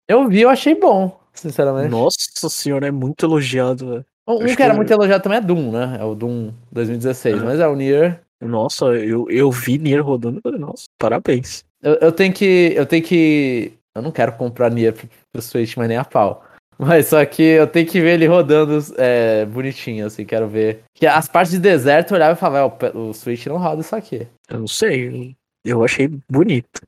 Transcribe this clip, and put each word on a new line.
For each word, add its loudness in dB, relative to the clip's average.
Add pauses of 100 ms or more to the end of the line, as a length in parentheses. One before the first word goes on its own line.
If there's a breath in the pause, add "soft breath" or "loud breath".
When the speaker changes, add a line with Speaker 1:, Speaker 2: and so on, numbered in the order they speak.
Speaker 1:
Eu 4
vi, 4
eu 6
achei 2
bom, 2 (200)
sinceramente. -2
Speaker 2:
Nossa -2
senhora, -4
é -4
muito -4
elogiado, 0
velho. -10 (220)
Speaker 1:
Um, 0
um -2
Speaker 2:
Acho 0
Speaker 1:
que 2
era 6
Speaker 2:
que 4
Speaker 1:
muito -2
elogiado 2
também 0
é 0
Doom, -2
né? -4
É -6
o -6
Doom -8 (200)
dois -4
mil -4
e -8
dezesseis, -2
Speaker 2:
É. -4
Speaker 1:
mas -2
é 4
o -2
Nier. 0 (220)
Speaker 2:
Nossa, -2
eu, -2
eu 2
vi -2
Nier 0
rodando -4
e -14
falei, -6
"Nossa, -12 (140)
parabéns." -2 (180)
Speaker 1:
Eu, 2
eu 4
tenho 2
que, 2
eu 0
tenho 0
que, 0 (220)
eu -8
não -8
quero -2
comprar -2
Nier 0
pro, -20 (240 soft breath)
pro -12
Switch, -6
mas -4
nem -2
a -4
pau. -2 (340 soft breath)
Mas 4
só 4
que -2
eu 6
tenho 0
que -2
ver 4
ele 4
rodando, 2 (200)
é, 2
bonitinho, -8
assim, -10
quero -4
ver. -2 (140)
Que 0
as 2
partes 0
de -2
deserto 4
eu 0
olhava 4
e -2
falava, -2
"É, 2
o 0
pe-, -6
o -8
Switch -10
não -6
roda -4
isso -8
aqui." -12 (240)
Speaker 2:
Eu -10
não -8
sei, -2 (560)
eu, -2
eu 2
achei 0 (200)
bonito. 0